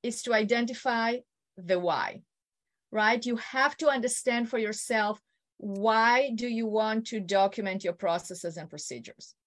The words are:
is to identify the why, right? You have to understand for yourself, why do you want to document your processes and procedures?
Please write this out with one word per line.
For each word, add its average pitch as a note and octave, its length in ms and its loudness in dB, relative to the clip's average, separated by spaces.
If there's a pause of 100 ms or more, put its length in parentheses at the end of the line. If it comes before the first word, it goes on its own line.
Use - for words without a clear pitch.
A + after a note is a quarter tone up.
is A#3 200 -4
to A#3 120 0
identify A#3 800 2 (400)
the F3+ 240 0
why, E3 420 0 (680)
right? A3+ 320 2
You A#3+ 120 -2
have C4+ 420 0
to D#4 100 2
understand A#3+ 600 0
for A#3 100 -2
yourself, G#3+ 600 -2 (360)
why A3 800 2
do A#3+ 120 -4
you A3+ 200 -2
want A3 420 0
to A3 100 -4
document G3 640 0
your E3+ 120 -2
processes E3+ 640 -4
and F3 120 -12
procedures? - 680 -14 (120)